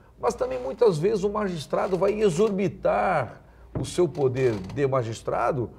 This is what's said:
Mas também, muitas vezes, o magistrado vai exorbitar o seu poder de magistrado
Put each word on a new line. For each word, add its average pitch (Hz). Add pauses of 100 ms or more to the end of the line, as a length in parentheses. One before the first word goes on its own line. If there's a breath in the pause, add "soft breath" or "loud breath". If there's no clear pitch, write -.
(200 loud breath)
Mas 240
também, 254
muitas 240
vezes, 185
o 202
magistrado 190
vai 202
exorbitar 190 (380 soft breath)
o 135
seu 180
poder 131 (180)
de 139
magistrado 131